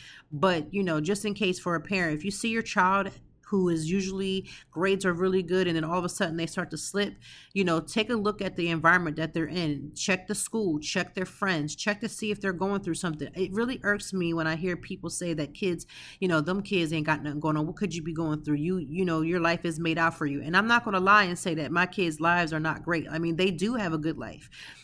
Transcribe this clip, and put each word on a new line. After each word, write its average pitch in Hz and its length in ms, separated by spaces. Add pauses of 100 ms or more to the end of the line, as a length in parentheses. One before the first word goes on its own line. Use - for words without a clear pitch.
(320)
But, 151 400
you 196 120
know, 160 180
just 202 240
in 208 80
case 185 260
for 175 140
a 165 80
parent, 175 340
if 147 80
you 202 60
see 226 200
your 226 120
child 196 480 (380)
who 185 220
is 160 200
usually 190 580 (220)
grades 190 340
are 180 100
really 185 280
good, 180 240
and 170 100
then 156 80
all 165 140
of 175 80
a 180 40
sudden 170 280
they 165 80
start 170 240
to 160 80
slip, 202 380 (360)
you 196 120
know, 165 160
take 214 320
a 240 40
look 208 280
at 185 120
the 170 140
environment 165 460
that 156 180
they're 165 140
in. 151 480
Check 185 320
the 208 80
school, 190 420
check - 380
their 185 100
friends, 160 500
check 208 260
to 226 60
see 214 220
if 202 100
they're 190 140
going 196 280
through 175 120
something. 156 400
It 190 180
really 233 300
irks 202 320
me 170 220
when 160 100
I 160 100
hear 175 220
people 175 320
say 170 240
that 151 220
kids, 180 320 (320)
you 190 80
know, 160 140
"Them 185 200
kids 170 320
ain't 156 140
got 156 160
nothing 147 160
going 156 180
on. 151 80
What 180 100
could 170 200
you 165 80
be 160 100
going 151 300
through? 147 140
You, 175 200
you 165 260
know, 165 180
your 170 180
life 170 260
is 160 140
made 165 180
out 165 180
for 156 120
you." 139 160
And 160 120
I'm 208 120
not 233 180
gonna 196 140
lie 202 240
and 175 160
say 170 160
that 147 160
my 175 160
kids' 165 320
lives 165 340
are 156 60
not 156 240
great. 165 260
I 156 80
mean, 165 180
they 185 140
do 196 240
have 196 200
a 156 40
good 156 220
life. 92 280 (360)